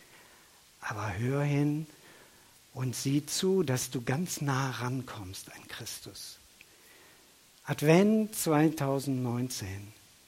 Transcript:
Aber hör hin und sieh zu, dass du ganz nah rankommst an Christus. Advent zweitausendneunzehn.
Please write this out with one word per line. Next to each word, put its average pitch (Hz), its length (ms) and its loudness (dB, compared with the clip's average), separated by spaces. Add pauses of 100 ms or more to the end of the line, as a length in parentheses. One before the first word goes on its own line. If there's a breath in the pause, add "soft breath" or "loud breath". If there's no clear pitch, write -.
(800 soft breath)
Aber 104 380 -6
hör 131 240 0
hin 147 460 2 (840 loud breath)
und 127 220 -4
sieh 143 320 -2
zu, 190 360 2
dass 127 280 0
du 131 100 -4
ganz 135 400 -2
nah 135 300 0
rankommst 117 840 -8
an - 160 -20
Christus. - 680 -14 (1300 soft breath)
Advent 202 720 6
zweitausendneunzehn. 127 1600 0 (360)